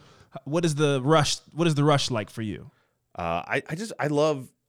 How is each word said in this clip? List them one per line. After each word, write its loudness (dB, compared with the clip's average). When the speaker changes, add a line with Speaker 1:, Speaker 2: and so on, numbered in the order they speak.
Speaker 1:
what -2
is 0
the 2
rush? 4
What 0
is 2
the 2
rush 4
like -4
for -10
you? -8
Speaker 2:
Uh, -4
I, -4
I -6
just, -10
I -2
love, 0